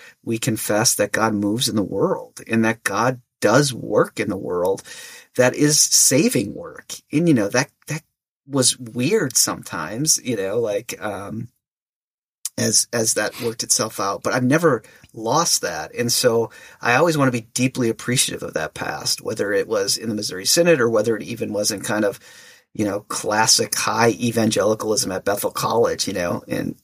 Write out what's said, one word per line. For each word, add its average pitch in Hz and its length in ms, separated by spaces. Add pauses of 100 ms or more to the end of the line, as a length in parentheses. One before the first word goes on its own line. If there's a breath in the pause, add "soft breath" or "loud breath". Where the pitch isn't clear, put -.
(240 loud breath)
we 113 160
confess 110 560
that 104 160
God 110 240
moves 104 340
in 104 60
the 104 80
world 120 640
and 113 180
that 110 180
God 120 380 (180)
does 131 340
work - 460
in 107 100
the 101 80
world 90 440 (540 loud breath)
that 127 200
is 147 240
saving - 760
work. - 380 (180)
And, 165 160
you 160 80
know, 104 140
that, 127 200 (180)
that 151 140 (460)
was 135 320
weird 127 580
sometimes, 101 880
you 120 120
know, 98 240
like, 104 400
um, 101 480 (1080)
as, 113 340
as 113 220
that 107 280
worked 117 200
itself - 380
out, 98 240
but 98 100
I've 127 100
never 139 380 (320 loud breath)
lost 131 480
that. 78 320
And 120 180
so 117 380 (320 loud breath)
I 120 140
always 160 200
wanna 135 140
be 120 120
deeply 127 480
appreciative - 520
of - 140
that 78 180
past, - 480
whether 107 320
it 98 140
was 98 300
in 113 120
the 110 60
Missouri 95 320
Synod 170 340
or 117 80
whether 110 260
it 101 60
even 113 320
was 104 160
in 101 120
kind 107 240
of, - 140 (540 loud breath)
you 107 120
know, 101 160
classic - 760
high 110 340 (100)
evangelicalism 110 920
at 92 140
Bethel 104 260
College, 110 560
you 98 60
know, 87 340
and, - 360